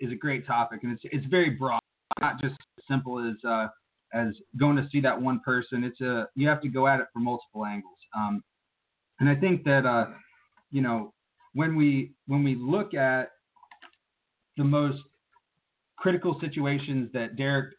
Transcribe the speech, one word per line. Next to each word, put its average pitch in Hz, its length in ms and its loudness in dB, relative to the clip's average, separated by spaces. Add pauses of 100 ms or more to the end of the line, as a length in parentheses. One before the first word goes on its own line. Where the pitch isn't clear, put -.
is 123 120 -4
a - 20 -6
great 135 320 -4
topic, 117 380 -2
and 123 80 -4
it's, 113 180 -8
it's 143 160 -4
very 170 240 4
broad, 120 300 -2 (400)
not 131 200 -2
just 139 140 -2 (240)
as - 100 -20
simple 127 300 -2
as, 117 160 -4 (100)
uh, 113 220 0 (460)
as 113 160 0 (320)
going 147 160 6
to 131 160 0
see 143 80 2
that 127 200 2
one 127 200 0
person. 123 420 -2
It's 123 180 -6
a, 123 360 -2
you 139 100 2
have 147 160 2
to 147 60 -4
go 131 180 2
at 135 140 4
it 123 120 -6
from 117 120 -2
multiple 117 420 -6
angles. 101 320 -10 (180)
Um, 104 280 -2 (720)
and 139 100 4
I 143 60 6
think 180 300 2
that, 139 220 4
uh, 117 200 2 (640)
you 139 120 0
know, 113 300 -2 (400)
when 160 220 0
we, 143 380 2 (160)
when 143 160 2
we 135 100 2
look 165 400 -2
at 131 380 0 (1200)
the 147 60 0
most 143 400 2 (960)
critical 175 440 0
situations 143 760 -2
that 113 220 -6
Derek 139 420 -2